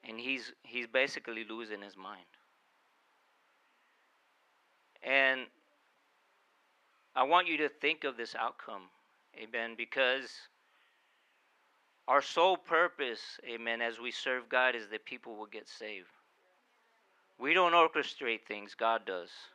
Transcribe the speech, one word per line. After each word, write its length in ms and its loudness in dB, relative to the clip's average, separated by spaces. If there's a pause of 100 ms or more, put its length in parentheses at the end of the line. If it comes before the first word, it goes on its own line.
And 160 -12
he's, 320 -4 (100)
he's 240 -8
basically 640 0
losing 320 -8
his 160 -16
mind. 240 -14 (2750)
And 400 4 (1700)
I 60 4
want 260 4
you 100 0
to 100 2
think 360 -2
of 120 -4
this 180 -8
outcome, 480 -6 (540)
amen, 400 -6
because 520 0 (1800)
our 140 6
sole 340 4
purpose, 640 0 (280)
amen, 320 -4
as 200 -2
we 100 -6
serve 380 -4
God 260 4
is 160 -8
that 140 -8
people 320 -14
will 100 -10
get 220 -14
saved. 400 -12 (1300)
We 160 2
don't 180 6
orchestrate 760 4
things, 320 -10
God 280 2
does. 240 -6 (240)